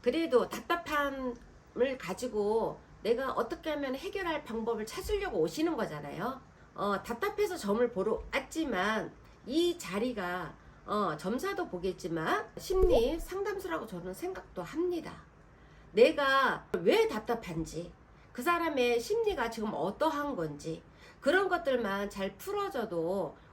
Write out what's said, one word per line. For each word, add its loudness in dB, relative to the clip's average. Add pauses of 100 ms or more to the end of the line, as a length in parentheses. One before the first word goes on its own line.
그래도 4
답답함을 -2
가지고 -2 (220)
내가 0
어떻게 -2
하면 -2
해결할 -4
방법을 -4
찾으려고 -2
오시는 2
거잖아요. -6 (340)
어, -2
답답해서 -2
점을 2
보러 0 (120)
왔지만 -2 (340)
이 2
자리가, -4 (340)
어, 0
점사도 -2
보겠지만 -2 (100)
심리 4
상담소라고 -4
저는 -8
생각도 -10
합니다. -4 (800)
내가 6 (160)
왜 8
답답한지, -4 (400)
그 -10
사람의 4
심리가 0
지금 -4
어떠한 0
건지 -6 (380)
그런 4
것들만 0
잘 -6
풀어져도 -2 (160)